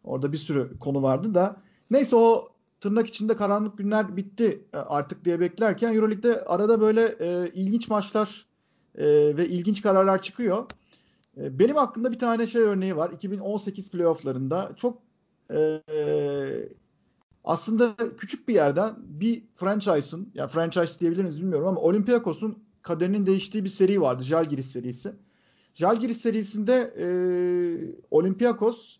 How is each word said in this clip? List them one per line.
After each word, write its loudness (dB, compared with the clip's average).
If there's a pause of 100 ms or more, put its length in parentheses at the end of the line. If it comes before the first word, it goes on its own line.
Orada -4
bir -4
sürü -4
konu -4
vardı 0
da. 2 (340)
Neyse 4
o 4 (320)
tırnak 0
içinde -2
karanlık 0
günler -2
bitti, -2
e, -8
artık -4
diye 2
beklerken 0
Euroleague'de 2
arada 2
böyle, 4
e, -2
ilginç -2
maçlar, -2 (480)
e, -4 (320)
ve 0
ilginç -2
kararlar 4
çıkıyor. -4 (720)
E, -6
benim 4
aklımda 0
bir -8
tane 0
şey 2
örneği 0
var. -2
İki -10
bin -6
on -4
sekiz -10
playofflarında -2
çok, -4 (520)
e, 0 (1600)
aslında 0 (240)
küçük -10
bir 2
yerden 2
bir -4 (140)
franchise'ın, -2
ya -6
franchise -2
diyebilir 0
miyiz -6
bilmiyorum -2
ama -2
Olympiakos'un 0 (240)
kaderinin -2
değiştiği 0
bir -4
seri 2
vardı. 0
Žalgiris -2
serisi. -10 (640)
Žalgiris 0
serisinde, 0
e, -4 (1040)
Olympiakos 0